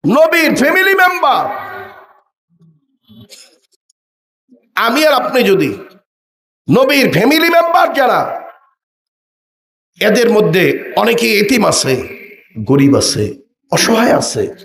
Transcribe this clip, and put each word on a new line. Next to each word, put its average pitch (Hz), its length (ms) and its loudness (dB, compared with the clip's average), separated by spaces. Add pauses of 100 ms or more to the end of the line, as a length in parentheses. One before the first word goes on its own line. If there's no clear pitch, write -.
নবীর 320 480 2
ফ্যামিলি 381 400 2
মেম্বার। 359 500 0 (3250)
আমি 247 320 0
আর 294 60 4
আপনি 254 300 -2
যদি 165 340 0 (920)
নবীর 269 420 2
ফ্যামিলি 302 360 0
মেম্বার 339 440 0
যারা, 226 480 -2 (1600)
এদের 214 280 2
মধ্যে 170 680 0
অনেকে 220 440 0
এতিম 208 260 2
আছে, 131 420 -2 (560)
গরিব 135 320 4
আছে, - 380 -2 (380)
অসহায় 233 460 0
আছে। - 480 -6